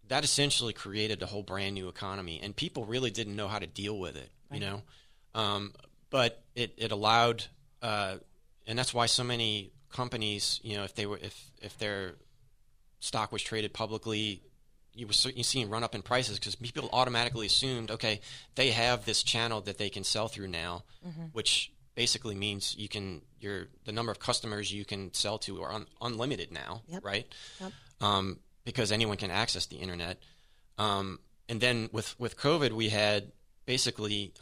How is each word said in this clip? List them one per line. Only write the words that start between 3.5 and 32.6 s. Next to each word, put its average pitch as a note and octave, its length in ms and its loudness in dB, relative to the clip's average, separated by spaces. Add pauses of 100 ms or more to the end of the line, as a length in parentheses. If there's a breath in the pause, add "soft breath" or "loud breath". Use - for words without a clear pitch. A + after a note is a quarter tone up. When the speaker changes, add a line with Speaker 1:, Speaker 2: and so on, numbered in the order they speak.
Speaker 1:
to E2+ 80 -4
deal G2+ 320 -4
with E2 180 -6
it, C2+ 140 -14 (220)
you C#3+ 80 -6
Speaker 2:
Right. - 0 -
Speaker 1:
know? G2 220 -4 (520 soft breath)
Um, G2+ 380 0 (380)
but A#2+ 300 2 (140)
it, A#2+ 220 -4
it A2 160 -2
allowed, A#2 500 6 (400)
uh, G2+ 360 0 (500)
and A#2 100 0
that's B2 160 0
why A#2 120 4
so B2 180 2
many A2+ 480 0 (180)
companies, A2 720 -2
you G#2+ 140 -4
know, G2+ 80 -2
if G2 100 -8
they G#2+ 120 -2
were, G2+ 120 -4
if, - 320 -12 (100)
if - 180 -12
their G2 360 -2 (840)
stock - 320 -2
was G#2 100 -2
traded G#2+ 320 0
publicly, G#2+ 680 -2 (520)
you A#2 140 -10
were G#2+ 40 2
certainly B2+ 300 4
seeing A#2+ 260 2
run A2 140 0
up A#2 140 -2
in G2+ 60 -4
prices A#2+ 360 2
'cause G#2 160 -4
people A#2+ 380 -6
automatically A#2 540 4
assumed, A#2 440 4
"Okay, A2 300 2 (340 loud breath)
they - 160 6
have A#2 340 4
this A2 200 4
channel A2+ 380 2
that G2 160 -4
they G2+ 120 0
can G2 140 -6
sell A2 240 2
through G2 200 -6
now," F2 360 -4 (220 soft breath)
Speaker 2:
Mm-hmm. E3 260 -8
Speaker 1:
which - 400 2 (240)
basically A#2 400 2
means G2+ 400 -2
you G#2 120 -8
can, F#2+ 340 -6 (180)
your, G2+ 260 -6 (180)
the G#2+ 80 -8
number A2+ 200 -2
of - 80 -6
customers G#2+ 520 -2
you G2+ 120 -6
can G2 300 -6
sell G#2+ 260 0
to F2+ 220 -6
are D#2 100 -4
un-, G#2+ 140 -6 (140)
unlimited A#2 520 -4
now, F2+ 360 -8
Speaker 2:
Yep. F3 160 -8
Speaker 1:
right? - 300 -2 (260 loud breath)
Speaker 2:
Yep. F#3+ 120 -10 (280 loud breath)
Speaker 1:
Um, G2 400 2 (240)
because A2+ 260 0
anyone G#2+ 260 2
can F#2+ 140 -4
access F#2 360 0
the - 100 -14
internet. F2 440 -6 (580 soft breath)
Um, G2 420 0 (280)
and A2+ 120 0
then A#2+ 320 4
with, - 260 -4
with A#2+ 180 -4
covid, C#3+ 360 4